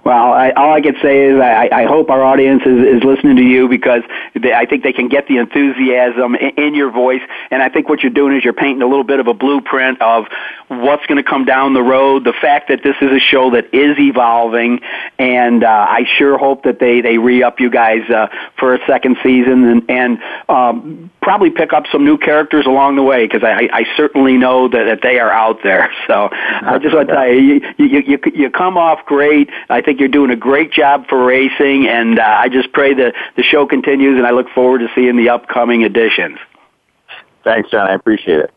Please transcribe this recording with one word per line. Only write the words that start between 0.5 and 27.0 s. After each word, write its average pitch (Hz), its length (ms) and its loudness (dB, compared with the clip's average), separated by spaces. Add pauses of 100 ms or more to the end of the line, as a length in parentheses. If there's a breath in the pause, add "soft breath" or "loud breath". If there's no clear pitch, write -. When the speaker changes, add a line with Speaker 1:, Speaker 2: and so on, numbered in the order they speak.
Speaker 1:
all 143 220 2
I 151 80 2
can 147 200 -2
say 139 260 2
is 135 120 4
I, 117 320 2
I 113 140 0
hope 151 240 0
our 135 140 2
audience 135 420 2
is, 127 320 4
is 117 60 0
listening 135 320 2
to 123 80 4
you 127 260 4
because 127 320 0 (320 loud breath)
they, 123 180 -2
I 117 140 0
think 143 160 -4
they 131 100 -2
can 123 160 -4
get 139 200 -2
the 131 100 0
enthusiasm 123 1000 0
in, 139 220 -4
in 147 180 -2
your 139 140 -2
voice. 123 320 -2 (300 loud breath)
And 135 100 -2
I 127 80 -2
think 151 180 -4
what 151 140 -2
you're 131 100 -2
doing 139 240 0
is 127 80 -2
you're 120 100 0
painting 139 280 -4
a 123 60 0
little 139 160 0
bit 135 160 -2
of 120 80 -2
a 117 80 -2
blueprint 131 680 -2
of 113 240 0 (440 loud breath)
what's 131 360 -2
gonna 143 180 -2
come 135 220 -4
down 135 300 0
the 123 80 0
road, 135 400 2
the 120 100 0
fact 143 360 -2
that 131 140 -2
this 139 160 0
is 135 120 0
a 135 80 2
show 127 320 2
that 120 220 -2
is 143 260 2
evolving, 117 800 0 (400 loud breath)
and, 123 440 2
uh, 117 40 2
I 110 380 2 (120)
sure 143 200 2
hope 139 260 -2
that 120 160 -2
they, 123 220 2
they 117 180 0
re-up 123 400 0
you 123 100 0
guys, 113 400 0
uh, 110 180 0 (300 loud breath)
for 127 160 0
a 123 140 -2
second 127 340 0
season 127 440 2
and, 117 260 2
and, 123 280 -2 (300 loud breath)
um, 139 640 -2 (100)
probably 196 300 0
pick 165 220 -4
up 151 180 0
some 143 120 0
new 147 140 2
characters 151 480 0
along 139 300 2
the 139 80 0
way, 127 240 2
'cause 107 160 -2
I, 110 80 2
I, 107 200 -2
I 117 140 -2 (100)
certainly 135 420 2
know 127 300 2
that, 117 180 0
that 110 180 -2
they 127 160 0
are 110 120 0
out 110 320 0
there. - 340 0
<laughs> - 100 -14
So 104 240 0
I - 500 -6
just 151 140 -2
wanna 151 180 0